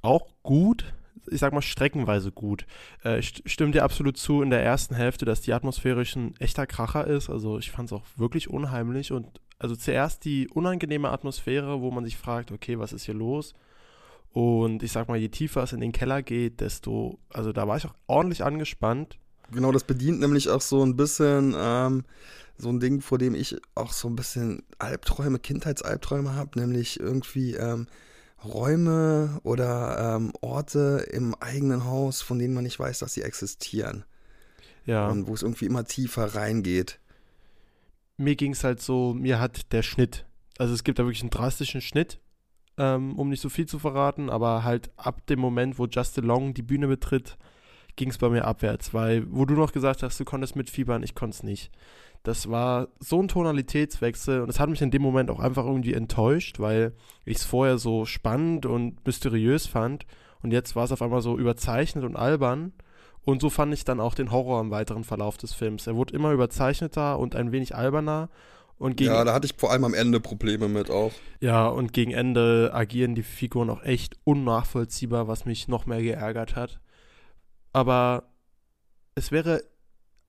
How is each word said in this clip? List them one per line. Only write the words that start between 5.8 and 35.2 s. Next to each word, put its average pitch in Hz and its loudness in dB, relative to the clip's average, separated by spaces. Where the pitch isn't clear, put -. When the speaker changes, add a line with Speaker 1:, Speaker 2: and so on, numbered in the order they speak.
Speaker 1:
schon 120 -4
ein - -18
echter 131 0
Kracher 117 -2
ist. 143 -2
Also 110 -4
ich 113 -8
fand's 120 -8
auch 104 -8
wirklich 120 -2
unheimlich 131 -4
und 123 -8
also 117 -4
zuerst 135 -2
die 139 0
unangenehme 156 -2
Atmosphäre, 139 -4
wo 127 -2
man 123 -4
sich 113 -6
fragt, 120 -6
okay, 113 -6
was 110 -6
ist - -12
hier 107 -6
los? 120 -4
Und 113 2
ich 117 -6
sag 113 -4
mal, 117 0
je 110 -2
tiefer 143 -2
es 127 -4
in 117 -6
den 117 -2
Keller 131 0
geht, 117 -2
desto, 110 -4
also 110 -4
da 107 0
war 107 0
ich 160 -4
auch - -10
ordentlich 165 2
angespannt. 147 -2
Speaker 2:
Genau, 127 2
das 131 4
bedient 135 2
nämlich 143 4
auch 123 4
so 135 4
ein 127 4
bisschen, 143 4
ähm, 127 2
so 120 -4
ein 123 0
Ding, 131 2
vor 131 0
dem 127 2
ich - -4
auch 113 -4
so - -4
ein 117 -2
bisschen 120 -4
Albträume, 131 -2
Kindheitsalbträume 143 -4
hab, 143 -6
nämlich 120 -2
irgendwie, 127 -2
ähm, 117 -4
Räume 156 2
oder, 120 0
ähm, 113 -2
Orte 143 0
im 117 -2
eigenen 127 0
Haus, 131 -2
von 123 -4
denen 123 0
man 123 -2
nicht 123 -8
weiß, 131 -4
dass - -8
sie - -4
existieren. 101 -6
Speaker 1:
Ja. 107 2
Speaker 2:
Und 104 0